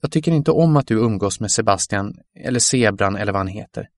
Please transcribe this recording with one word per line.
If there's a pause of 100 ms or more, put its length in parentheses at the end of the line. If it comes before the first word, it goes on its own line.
Jag
tycker
inte
om
att
du
umgås
med
Sebastian (160)
eller
Zebran
eller
vad
han
heter.